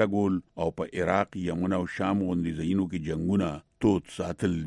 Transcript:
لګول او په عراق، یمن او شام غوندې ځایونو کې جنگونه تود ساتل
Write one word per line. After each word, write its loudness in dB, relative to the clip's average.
لګول 4
او 2
په -4
عراق، 0
یمن 0
او 0
شام 0
غوندې -2
ځایونو 0
کې -4
جنگونه 0
تود 2
ساتل -2